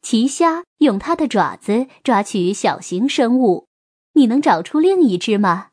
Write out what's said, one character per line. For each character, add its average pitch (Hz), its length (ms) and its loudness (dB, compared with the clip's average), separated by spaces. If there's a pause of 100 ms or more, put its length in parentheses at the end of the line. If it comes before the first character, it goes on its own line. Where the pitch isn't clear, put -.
奇 240 260 -2
虾 330 380 -2 (140)
用 226 200 2
它 339 160 -4
的 320 140 -4
爪 160 260 -2
子 240 320 -4 (160)
抓 214 180 0
取 190 300 -4
小 202 300 -4
型 196 260 -4
生 254 320 0
物， 208 280 0 (480)
你 277 120 6
能 254 140 0
找 185 200 2
出 302 200 -2
另 370 220 2
一 190 140 2
只 202 200 -2
吗？ 190 360 0